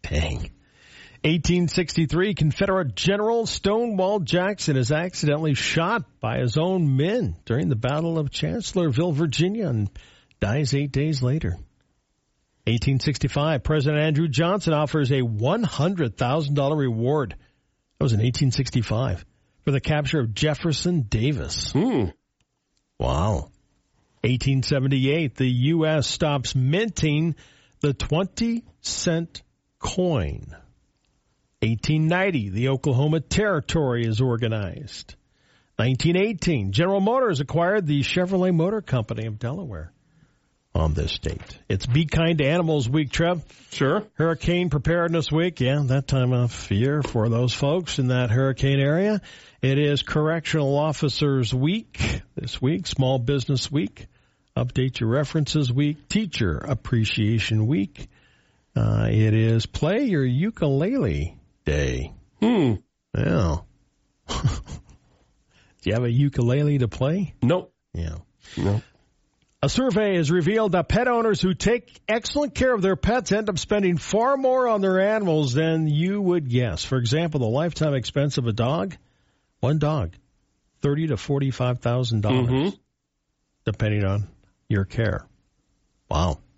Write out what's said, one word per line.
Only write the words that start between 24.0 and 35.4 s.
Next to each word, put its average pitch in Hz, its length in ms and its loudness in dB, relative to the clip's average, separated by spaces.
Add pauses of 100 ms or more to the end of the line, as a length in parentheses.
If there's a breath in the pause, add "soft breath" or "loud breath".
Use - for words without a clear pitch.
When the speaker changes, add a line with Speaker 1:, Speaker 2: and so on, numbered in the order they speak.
Speaker 1:
Eighteen 127 380 2
seventy-eight, 139 760 0
the 131 140 0
U 156 380 2
S 156 200 2
stops 143 480 -2
minting 156 800 0 (460 soft breath)
the 143 120 0
twenty 226 680 -2 (180)
cent - 600 -4 (380)
coin. 143 760 -2 (1040)
Eighteen 151 460 0
ninety, 175 420 0
the 117 200 -2
Oklahoma 143 500 0
Territory 151 840 -2
is 110 160 -2
organized. 113 920 -4 (640)